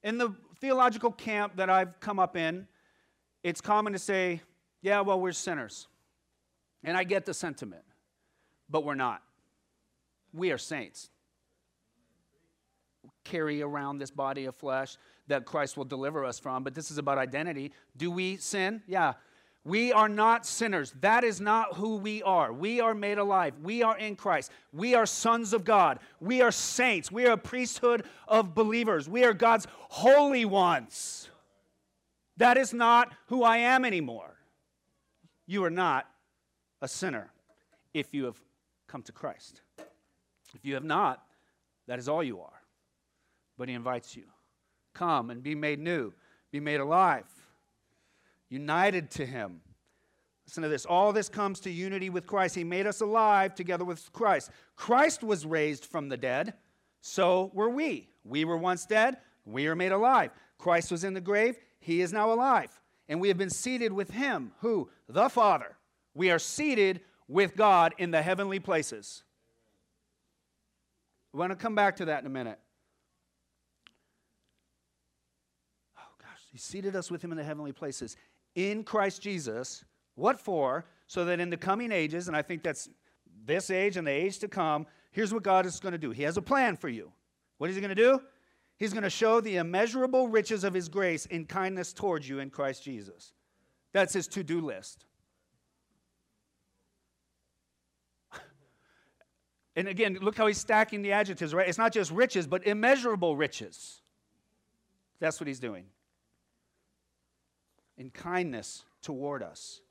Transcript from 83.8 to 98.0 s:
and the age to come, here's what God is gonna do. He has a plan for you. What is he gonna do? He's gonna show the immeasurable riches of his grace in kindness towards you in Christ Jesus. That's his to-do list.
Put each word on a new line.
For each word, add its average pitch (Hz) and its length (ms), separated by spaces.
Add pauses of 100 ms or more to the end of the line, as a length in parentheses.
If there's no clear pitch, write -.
and 170 80
the 147 60
age 175 300
to 208 80
come, 160 380 (260)
here's 208 200
what 220 120
God 190 220
is 175 120
gonna 175 200
do. 156 120
He 135 140
has 165 120
a 196 60
plan 247 340
for 165 120
you. 107 240 (460)
What 165 120
is 190 60
he 196 60
gonna 196 120
do? 247 260 (560)
He's 202 160
gonna 202 180
show 226 300
the 214 160
immeasurable 240 720
riches 214 380
of 190 100
his 175 140
grace 175 380
in 165 180
kindness 185 480
towards 160 360
you 139 120
in 135 100
Christ 135 320
Jesus. 104 500 (600)
That's 190 220
his 185 140
to-do 170 320
list. 117 440 (4000)